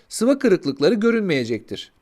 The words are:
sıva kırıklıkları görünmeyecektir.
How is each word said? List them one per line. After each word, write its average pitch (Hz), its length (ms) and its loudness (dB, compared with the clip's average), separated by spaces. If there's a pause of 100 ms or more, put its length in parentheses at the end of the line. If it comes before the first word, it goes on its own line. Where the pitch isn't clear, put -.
sıva 277 300 0
kırıklıkları 170 540 2
görünmeyecektir. 175 1000 -2 (100)